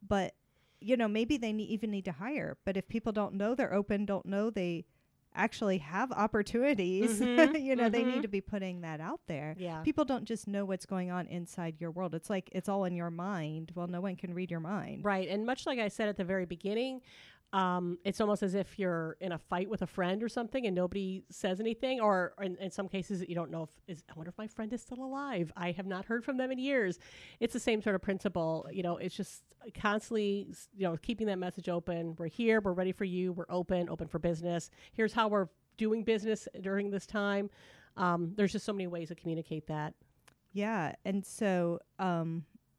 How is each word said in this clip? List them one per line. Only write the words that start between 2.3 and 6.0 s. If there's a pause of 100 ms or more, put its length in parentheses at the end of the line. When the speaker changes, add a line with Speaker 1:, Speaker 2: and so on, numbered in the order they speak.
Speaker 1:
But
if
people
don't
know
they're
open,
don't
know
they (480)
actually
have